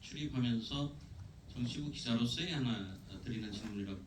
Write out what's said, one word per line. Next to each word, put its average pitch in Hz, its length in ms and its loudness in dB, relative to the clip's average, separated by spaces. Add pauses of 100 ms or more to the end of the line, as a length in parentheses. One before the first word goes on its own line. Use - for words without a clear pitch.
출입하면서 131 960 2 (580)
정치부 135 380 0
기자로서의 123 640 2
하나 104 440 2 (260)
드리는 110 280 -2
질문이라고 101 560 -4